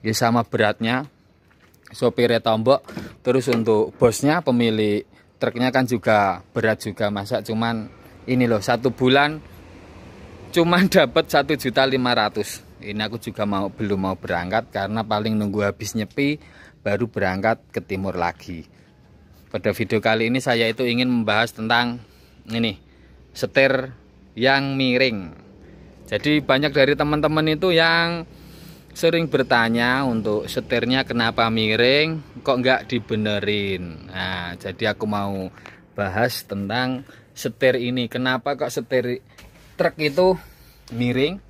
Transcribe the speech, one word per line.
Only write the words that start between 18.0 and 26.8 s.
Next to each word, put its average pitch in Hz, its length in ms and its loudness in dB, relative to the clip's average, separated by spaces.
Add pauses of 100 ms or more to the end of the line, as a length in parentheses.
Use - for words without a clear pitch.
lagi. 85 480 -6 (800)
Pada 107 240 -4
video 104 320 -2
kali 113 240 2
ini 127 160 -2
saya 117 240 2
itu 110 160 -2
ingin 123 240 0
membahas 113 480 0
tentang 117 480 0 (480)
ini, 113 240 -2 (560)
setir 135 640 0 (400)
yang 135 400 2
miring. 123 560 0 (800)
Jadi 147 320 0
banyak 139 320 0
dari 143 240 4